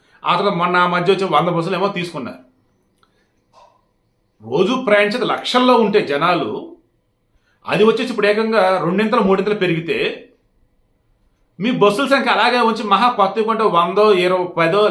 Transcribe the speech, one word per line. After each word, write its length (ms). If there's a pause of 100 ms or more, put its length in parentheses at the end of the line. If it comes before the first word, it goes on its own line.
(240)
ఆ 160
తర్వాత 220
మొన్న 240
ఆ 100
మధ్య 200
వచ్చే 200
వంద 220
బస్సులు 220
ఏమో 100 (100)
తీసుకున్నారు. 420 (2000)
రోజు 200 (140)
ప్రయాణించేది 460
లక్షల్లో 420 (100)
ఉంటే 160 (120)
జనాలు, 360 (1200)
అది 180
వచ్చేసి 220
ఇప్పుడు 180
ఏకంగా 340 (220)
రెండింతలు 420
మూడింతలు 360
పెరిగితే 340 (1600)
మీ 60 (120)
బస్సుల 300
సంఖ్య 220
అలాగే 340
ఉంచి 240
మహా 240
కొత్తవి 320
కొంటే 180 (120)
వందో, 260 (220)
ఇరవై, 200 (120)
పదో, 340